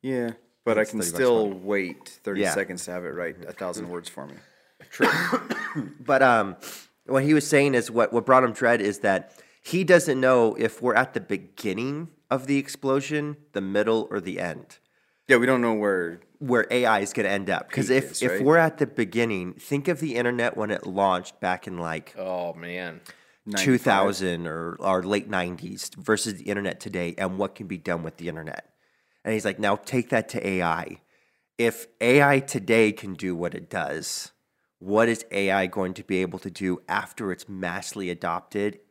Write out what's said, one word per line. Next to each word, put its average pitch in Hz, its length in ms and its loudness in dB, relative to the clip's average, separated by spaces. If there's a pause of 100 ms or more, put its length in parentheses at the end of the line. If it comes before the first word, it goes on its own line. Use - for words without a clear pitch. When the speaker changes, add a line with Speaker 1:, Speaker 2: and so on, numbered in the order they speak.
Speaker 1:
Yeah, 123 320 -4 (320)
but 110 140 2
I 107 40 4
Speaker 2:
It's 107 80 0
Speaker 1:
can 110 100 -6
Speaker 2:
thirty 87 120 -2
bucks 87 80 -4
a 131 40 4
Speaker 1:
still 113 260 4
Speaker 2:
month. 92 120 -12
Speaker 1:
wait 95 460 -4 (160)
thirty 101 160 -4
Speaker 2:
Yeah. 90 140 2
Speaker 1:
seconds 92 320 -4
to 90 60 -12
have 90 120 -8
it 80 60 -8
write 85 260 -8 (100)
a 87 60 -16
thousand 87 380 -8
words 87 180 -10
for 69 180 -14
me. 71 80 -18 (560)
Speaker 3:
True. - 160 0
Speaker 2:
<coughs> - 960 -4
But, 131 220 4
um, 110 340 4 (500)
what 135 180 2
he 151 100 6
was 147 120 4
saying 143 280 4
is 120 160 2
what, 113 220 2
what 113 120 2
brought 127 200 8
him 117 80 2
dread 117 280 2
is 101 200 -2
that 95 420 -2 (200)
he 180 220 -2
doesn't 160 360 6
know 127 340 6
if - 260 -2
we're 120 140 2
at 127 200 2
the 113 60 -2
beginning 110 880 -6 (220)
of 131 160 -2
the 139 120 2
explosion, 143 760 -2 (160)
the 101 80 -2
middle, 104 500 2
or 101 100 -2
the 90 180 -8
end. - 400 -10 (500)
Speaker 1:
Yeah, 135 100 8
we 120 80 4
don't 127 140 4
know 117 140 2
where 92 460 -2 (180)
Speaker 2:
Where 123 320 0
A 123 160 2
I 107 140 4
is 101 120 -6
gonna 104 160 -2
end 98 220 -2
up. - 220 -4
'Cause 135 160 -2
Speaker 1:
peak 127 100 4
Speaker 2:
if, 135 140 -2
Speaker 1:
is, - 100 -6
Speaker 2:
if 123 100 0
Speaker 1:
right? 98 100 -2
Speaker 2:
we're 151 140 6
at 160 220 4
the 143 80 2
beginning, 104 680 -2
think 143 340 -4
of 170 120 0
the 147 160 -4
internet 120 400 0
when 107 140 -4
it - 160 -4
launched 95 540 0
back 90 260 -2
in, 92 120 -8
like, 80 380 -8
Speaker 3:
Oh, 90 380 -6
man. 87 460 -10 (440)
Speaker 1:
Ninety-five. 98 200 -4
Speaker 2:
two 127 140 4
thousand 95 680 2
or, 82 320 -8
or 92 240 0
late 101 260 0
nineties 90 680 -6
versus 107 360 -2
the 87 100 -16
internet 101 340 -4
today 87 400 -6
and 95 200 -4
what 98 180 -4
can 107 100 -12
be 87 120 -8
done 85 260 -4
with 80 140 -12
the 85 100 -8
internet. 80 440 -12 (520)
And 110 100 -2
he's 107 100 -2
like, 98 140 -2
"Now 104 160 2
take - 360 -4
that 117 200 2
to 117 160 -6
A 92 160 0
I. 82 380 -2 (580)
If 117 300 0 (120)
A 127 220 6
I 143 160 6
today 113 540 2
can 98 220 -10
do 90 200 -4
what 85 220 -6
it - 120 -14
does, 78 600 -8 (480)
what 104 300 2
is 113 240 -2
A 98 180 0
I 95 160 2
going 92 280 -4
to 101 100 -14
be 95 180 -2
able 90 180 -4
to 98 120 -10
do 92 360 -4
after 98 440 -4
it's - 160 -12
massively 92 640 -8
adopted 90 680 -4 (120)